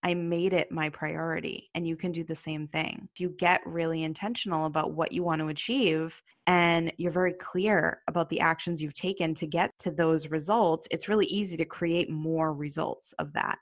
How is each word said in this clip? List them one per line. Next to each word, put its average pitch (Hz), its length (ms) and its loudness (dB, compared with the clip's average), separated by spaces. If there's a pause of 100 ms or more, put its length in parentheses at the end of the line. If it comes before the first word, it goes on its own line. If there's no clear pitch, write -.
I 180 100 2
made 170 380 0
it 170 180 2
my 156 200 -2
priority, 160 840 -6
and 170 140 -4
you 165 80 -2
can 180 160 -4
do 165 120 -4
the 160 100 -6
same 151 340 -8
thing. - 460 -6
If - 60 -10
you 180 100 -2
get 180 360 2
really 165 380 -2
intentional 165 600 -2
about 156 260 0
what 156 200 -2
you 175 120 -2
want 160 160 0
to 156 80 -2
achieve 165 760 0 (240)
and 170 520 6
you're 175 120 0
very 180 220 2
clear 185 760 2
about 165 220 0
the 165 120 0
actions 165 420 0
you've 151 120 -4
taken 175 400 -2
to 160 120 -6
get 165 240 0 (100)
to 180 100 -2
those 160 380 2
results, 160 640 2
it's - 180 -4
really 214 180 4
easy 190 300 -2
to 165 80 0
create 170 460 0
more 160 420 0
results 147 680 -6
of 147 140 -4
that - 300 0